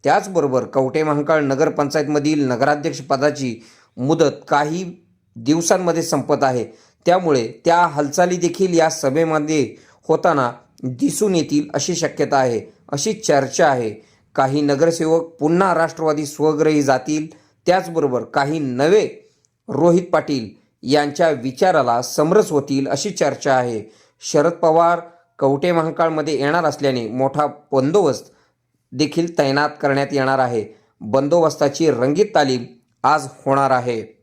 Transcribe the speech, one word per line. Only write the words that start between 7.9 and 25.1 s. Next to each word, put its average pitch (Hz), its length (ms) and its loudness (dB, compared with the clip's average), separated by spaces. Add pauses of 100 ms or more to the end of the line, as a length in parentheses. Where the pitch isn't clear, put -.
देखील 175 420 0
या 147 120 4
सभेमध्ये 151 840 0 (340)
होताना 156 440 2 (320)
दिसून 180 500 -2
येतील 147 400 0
अशी 170 200 -2
शक्यता 151 420 -2
आहे, 120 240 0 (320)
अशी 170 200 -4
चर्चा 147 540 0
आहे. 117 460 -2 (220)
काही 139 260 0
नगरसेवक 160 800 0
पुन्हा 170 340 2
राष्ट्रवादी 156 520 -2
स्वग्रही 151 560 0
जातील, 151 440 0 (400)
त्याचबरोबर 170 560 0
काही 147 360 -2
नवे 143 720 0 (360)
रोहित 175 340 2 (100)
पाटील 139 360 -2 (340)
यांच्या 147 480 2
विचाराला 127 720 0
समरस 170 480 2
होतील 139 360 0
अशी 143 240 -4
चर्चा 139 440 0
आहे. 120 280 -2 (380)
शरद 156 300 2
पवार 170 480 2 (400)